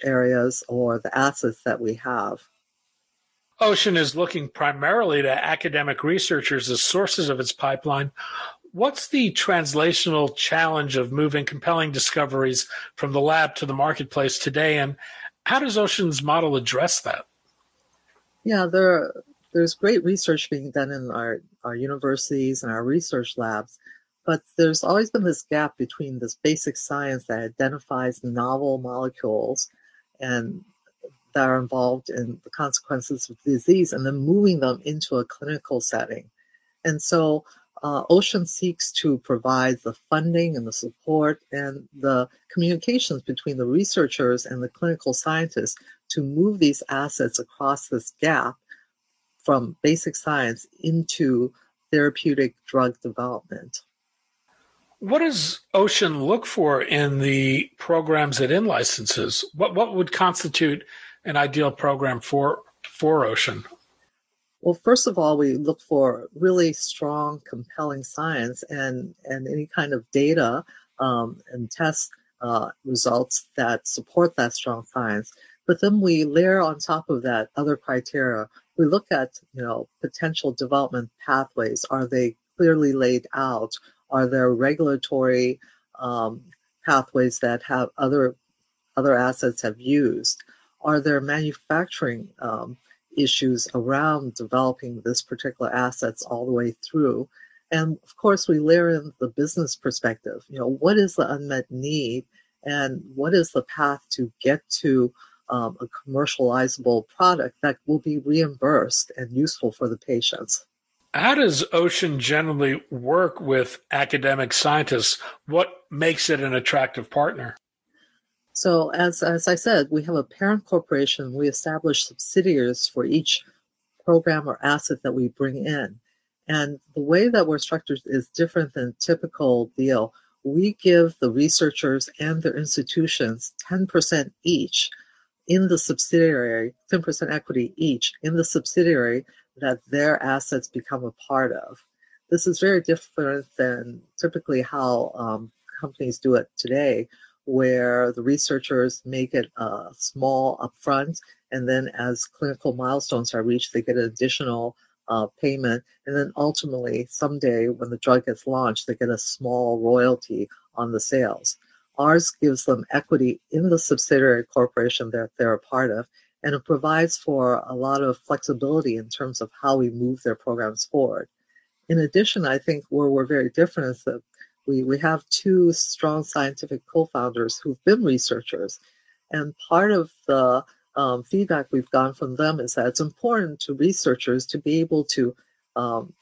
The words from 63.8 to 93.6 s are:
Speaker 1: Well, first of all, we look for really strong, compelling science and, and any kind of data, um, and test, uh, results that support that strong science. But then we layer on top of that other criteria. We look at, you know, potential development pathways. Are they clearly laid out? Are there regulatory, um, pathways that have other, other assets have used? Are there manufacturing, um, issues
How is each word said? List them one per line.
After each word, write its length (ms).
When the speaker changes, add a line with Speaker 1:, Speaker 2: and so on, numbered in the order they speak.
Speaker 1:
Well, 100
first 340
of 100
all, 180
we 180
look 260
for 560
really 360
strong, 800
compelling 540
science 640
and, 420
and 240
any 180
kind 260
of 200
data, 520
um, 400
and 180
test, 440
uh, 280
results 720
that 320
support 480
that 160
strong 320
science. 480
But 140
then 200
we 220
layer 380
on 180
top 320
of 120
that 340
other 200
criteria. 720
We 80
look 240
at, 300
you 100
know, 260
potential 520
development 580
pathways. 640
Are 160
they 300
clearly 360
laid 420
out? 380
Are 180
there 260
regulatory, 1040
um, 420
pathways 540
that 240
have 240
other, 380
other 200
assets 460
have 180
used? 640
Are 180
there 200
manufacturing, 1080
um, 380
issues 580